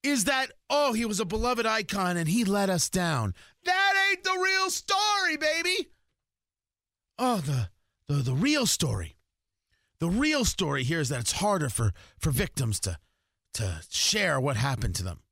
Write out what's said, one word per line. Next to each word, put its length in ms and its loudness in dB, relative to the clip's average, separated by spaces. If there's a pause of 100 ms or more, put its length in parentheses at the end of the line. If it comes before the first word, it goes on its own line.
is 220 2
that, 260 0 (180)
oh, 240 2
he 100 0
was 160 -2
a 60 0
beloved 400 0
icon 520 0
and 120 -2
he 160 2
let 240 2
us 200 0
down. 440 0 (300)
That 300 2 (180)
ain't 120 -2
the 160 0
real 300 2
story, 680 0
baby. 520 -2 (1300)
Oh, 200 0
the, 320 -2 (380)
the, 140 0
the 140 0
real 320 2
story. 480 -2 (840)
The 120 -2
real 360 2
story 380 0
here 160 0
is 100 0
that 120 -4
it's 100 -2
harder 380 0
for, 220 0 (280)
for 100 -2
victims 520 -2
to, 180 -6 (560)
to 340 -4
share 500 0
what 180 0
happened 380 0
to 80 -4
them. 180 -8 (100)